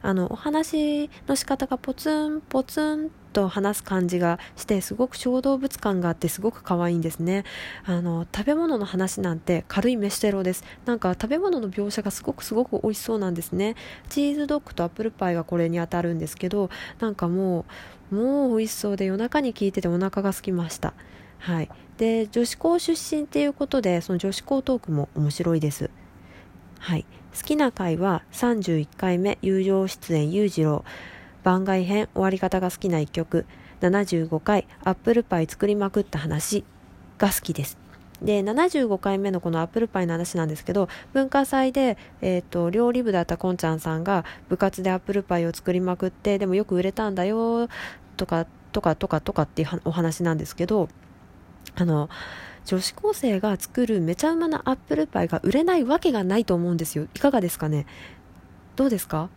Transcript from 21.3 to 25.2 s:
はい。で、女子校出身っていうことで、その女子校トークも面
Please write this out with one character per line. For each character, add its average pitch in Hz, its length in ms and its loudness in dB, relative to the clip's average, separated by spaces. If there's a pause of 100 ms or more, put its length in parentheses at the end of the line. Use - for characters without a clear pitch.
は 165 240 -2
い。 - 80 -6 (280)
で、 226 300 2
女 240 160 2
子 - 120 -6
校 339 220 2
出 330 380 -2
身 302 60 0
っ 294 40 -4
て 294 160 0
い - 40 4
う 285 60 0
こ 285 140 -4
と 269 140 0
で、 180 200 2
そ 190 120 -4
の 175 60 0
女 196 140 -2
子 - 100 -8
校 269 200 0
ト 254 160 2
ー - 20 -2
ク 170 120 -4
も 143 220 0
面 147 160 2